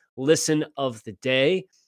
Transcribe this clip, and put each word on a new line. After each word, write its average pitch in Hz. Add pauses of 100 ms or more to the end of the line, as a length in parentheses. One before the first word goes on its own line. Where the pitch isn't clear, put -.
(160)
listen 151 (120)
of 131
the 107
day, 135 (240)